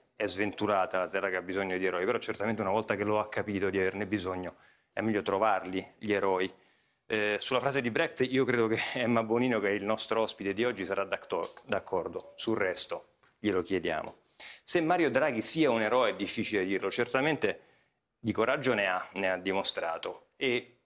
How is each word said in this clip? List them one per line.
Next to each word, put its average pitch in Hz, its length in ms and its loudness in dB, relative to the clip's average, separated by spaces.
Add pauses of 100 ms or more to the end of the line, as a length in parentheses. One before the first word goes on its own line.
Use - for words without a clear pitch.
(140)
è 107 120 -2
sventurata 98 720 0
la 90 100 0
terra 95 220 -2
che 92 60 0
ha 92 40 0
bisogno 92 380 -2
di 95 80 0
eroi, 90 180 0
però 113 140 0
certamente 107 420 -4
una 95 120 0
volta 110 220 0
che 101 100 -2
lo 107 140 2
ha 107 120 -2
capito 98 400 -2
di 95 80 0
averne 95 280 0
bisogno 92 500 -4 (360)
è - 80 -4
meglio 104 220 2
trovarli, 95 720 0
gli 104 160 -2
eroi. 95 400 2 (540)
Eh, 104 340 0
sulla 131 200 0
frase 135 200 0
di 120 100 0
Brecht 147 300 -2
io 131 240 2
credo 120 220 2
che 110 220 0
<laughs> 131 120 -4
Emma 117 220 2
Bonino, 117 380 2
che 98 80 2
è 98 40 2
il 101 120 -2
nostro 110 360 0
ospite 101 320 -2
di 98 140 -2
oggi, 101 180 -2
sarà 98 200 0
d'actor-, 92 600 -4
d'accordo. 90 720 -4
Sul 110 220 -2
resto 90 540 -2 (260)
glielo 92 240 2
chiediamo. 85 540 -2 (480)
Se - 160 2
Mario 165 280 4
Draghi 127 320 2
sia 151 300 2
un 113 120 4
eroe 113 280 4
è 95 60 -4
difficile 98 480 -2
dirlo, 95 260 0
certamente 131 680 0 (580)
di - 140 0
coraggio 127 420 2
ne 101 140 2
ha, 92 260 -2
ne 95 160 0
ha 92 60 2
dimostrato, 90 1000 -4
e 123 500 -2